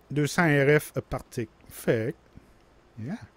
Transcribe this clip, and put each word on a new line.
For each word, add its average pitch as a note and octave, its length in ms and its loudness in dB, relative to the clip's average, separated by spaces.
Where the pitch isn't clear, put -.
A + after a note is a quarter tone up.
deux C#3+ 160 0
cents - 180 0
R D3 360 4
F - 120 -14
par - 200 -8
tick. A2+ 200 -6
Fait B2 460 -2
que, G#2+ 60 -10
yeah. F#3 140 -8